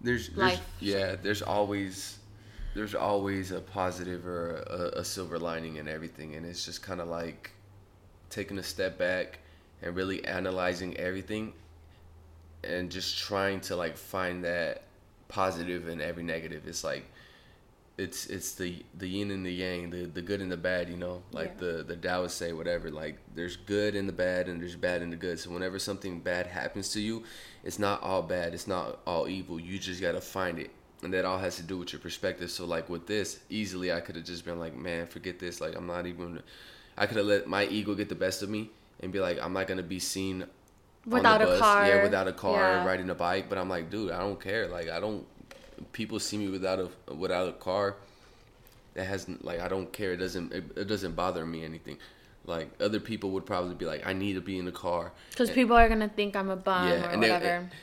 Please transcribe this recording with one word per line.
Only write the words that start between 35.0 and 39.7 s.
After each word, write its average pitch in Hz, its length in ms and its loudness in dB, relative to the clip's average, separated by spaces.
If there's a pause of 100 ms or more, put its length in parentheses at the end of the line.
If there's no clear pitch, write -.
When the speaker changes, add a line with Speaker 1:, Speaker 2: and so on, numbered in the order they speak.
Speaker 1:
forget 87 320 -8
this. 87 220 -6
Like, 82 160 -4
I'm 87 100 -6
not 87 200 -4
even," 87 360 -6 (540)
I 104 100 4
coulda 107 160 2
let 101 240 6
my 101 200 4
ego 104 280 0
get 98 140 -2
the 90 80 -4
best 92 260 0
of 98 60 -4
me 107 220 -4 (300)
and 92 120 -6
be 95 80 0
like, 87 200 2
"I'm 82 120 -2
not 95 160 0
gonna 92 160 0